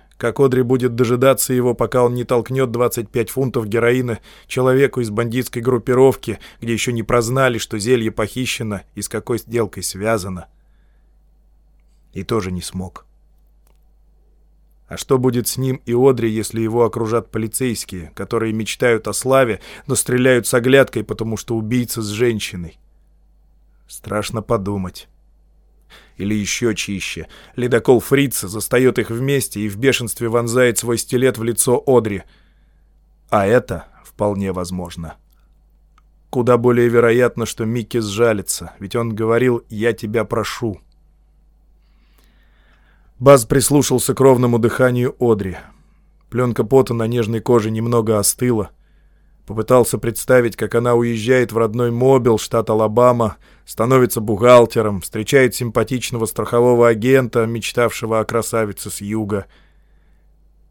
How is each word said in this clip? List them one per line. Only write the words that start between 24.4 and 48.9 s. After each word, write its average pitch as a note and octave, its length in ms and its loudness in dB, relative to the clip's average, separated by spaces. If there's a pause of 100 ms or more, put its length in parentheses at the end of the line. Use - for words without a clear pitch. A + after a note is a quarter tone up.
подумать. G2 680 -4 (1080)
Или G#2 180 -4
ещё G#2+ 380 -2
чище. F2+ 540 -8 (280)
Ледокол B2 440 4
Фрица C3+ 480 0
застаёт A#2+ 520 0
их G#2+ 100 -2
вместе B2+ 520 -4
и G#2+ 80 -4
в G2+ 80 -12
бешенстве A#2+ 500 -2
вонзает A#2+ 500 2
свой A#2 200 -2
стилет B2+ 400 0
в A2+ 60 -6
лицо A#2+ 440 0
Одри. A2 360 2 (1080)
А G#2 160 2
это G#2+ 420 0 (160)
вполне G2 480 -4
возможно. F2+ 640 -8 (1120)
Куда B2 280 2
более A#2+ 320 4
вероятно, A#2 560 2
что A2 200 -8
Микки A#2 340 -4
сжалится, G#2 800 -2
ведь G2 160 -8
он A#2 200 -4
говорил: A#2 540 0
«Я A2+ 240 -2
тебя A2 300 -4
прошу». G#2+ 560 -6 (2500)
Баз C3 260 6
прислушался C3+ 680 2
к - 60 -4
ровному B2 400 4
дыханию B2 600 0
Одри. G2+ 380 0 (720)
Плёнка A#2+ 340 -2
пота B2+ 300 4
на A2+ 140 -2
нежной A#2 320 -2
коже A2+ 300 2
немного A2+ 500 0
остыла. A2 520 -2 (760)